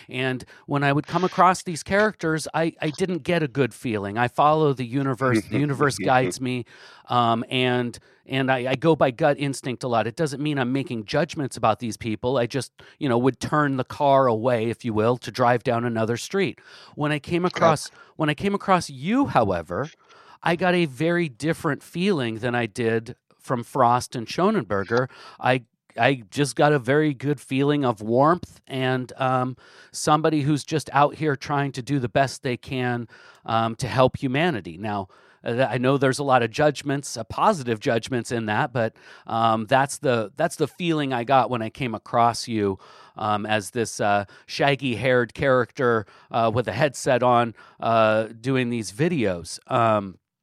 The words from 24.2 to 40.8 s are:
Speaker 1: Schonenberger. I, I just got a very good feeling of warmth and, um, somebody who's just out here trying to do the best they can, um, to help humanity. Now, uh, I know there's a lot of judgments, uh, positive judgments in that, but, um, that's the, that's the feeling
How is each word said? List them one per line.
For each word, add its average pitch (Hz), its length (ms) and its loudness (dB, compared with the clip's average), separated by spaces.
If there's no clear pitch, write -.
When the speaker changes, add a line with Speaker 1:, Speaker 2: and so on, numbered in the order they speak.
Speaker 1:
Schonenberger. 120 840 0
I, 127 260 0
I 120 340 2
just 139 260 -2
got 151 160 4
a 147 60 4
very 143 360 2
good 135 260 -4
feeling 139 440 0
of 113 160 -2
warmth 135 680 2
and, 127 540 -4
um, 127 360 0
somebody 156 500 2
who's 143 220 0
just - 280 -4
out 139 240 2
here 147 200 -2
trying 143 360 -4
to 127 100 -8
do 139 160 -2
the 120 100 -2
best 139 340 0
they 123 140 -4
can, 123 520 -6
um, 113 320 0
to 127 100 -6
help 123 300 4
humanity. 127 600 -2
Now, 104 300 -4
uh, 120 240 0
I 123 100 -2
know 131 180 2
there's 131 220 2
a 147 60 -4
lot 131 180 2
of 117 80 -2
judgments, 143 680 -2
uh, 113 80 -8
positive 139 540 -2
judgments 117 540 -2
in 117 140 -4
that, 117 260 -2
but, 113 220 -2
um, 113 400 2
that's 131 320 2
the, 117 380 0
that's - 200 -2
the 151 120 -2
feeling 156 440 -2